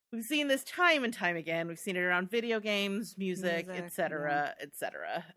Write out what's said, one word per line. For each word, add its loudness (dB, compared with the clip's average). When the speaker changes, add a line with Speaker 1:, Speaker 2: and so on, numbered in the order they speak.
Speaker 1:
we've -6
seen 0
this 2
time 4
and 0
time 0
again. -2
We've -8
seen -4
it 2
around 4
video 0
games, 0
music, 0
Speaker 2:
Music, -6
Speaker 1:
et -10
cetera, 0
Speaker 2:
yeah. -10
Speaker 1:
et -14
cetera. -6